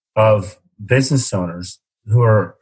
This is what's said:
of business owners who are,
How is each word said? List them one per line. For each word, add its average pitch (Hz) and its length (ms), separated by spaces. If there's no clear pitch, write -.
of 107 420
business 135 480
owners 90 460
who 113 160
are, 107 400